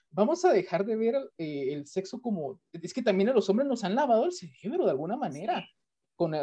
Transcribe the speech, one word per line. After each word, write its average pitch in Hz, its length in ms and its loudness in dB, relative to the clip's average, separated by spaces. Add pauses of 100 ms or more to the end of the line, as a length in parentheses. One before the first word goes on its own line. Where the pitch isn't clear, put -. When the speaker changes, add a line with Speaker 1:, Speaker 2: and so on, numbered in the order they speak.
Speaker 1:
vamos 262 360 2
a 349 80 6
dejar 180 320 0
de 220 100 -2
ver, 226 200 2 (220)
eh, 147 360 -4
el 143 120 -8
sexo 190 360 -8
como... 185 380 -4 (120)
Es 170 220 -12
que 247 100 -4
también 202 260 4
a 262 40 4
los 202 160 2
hombres 247 180 2
nos 240 160 -2
han 185 100 0
lavado 294 320 4
el 359 60 -2
cerebro 262 540 -4
de 180 60 4
alguna 165 260 -2
manera 214 420 -4
Speaker 2:
Sí. - 80 -12 (480)
Speaker 1:
con, 165 160 0 (120)